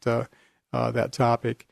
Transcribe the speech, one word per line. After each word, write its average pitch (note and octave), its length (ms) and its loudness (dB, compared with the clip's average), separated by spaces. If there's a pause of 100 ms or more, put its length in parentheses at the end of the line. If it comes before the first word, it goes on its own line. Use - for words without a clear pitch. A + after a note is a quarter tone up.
uh, A#2 200 0 (480)
uh, A#2+ 180 -2
that A#2+ 220 -2
topic. A#2 580 0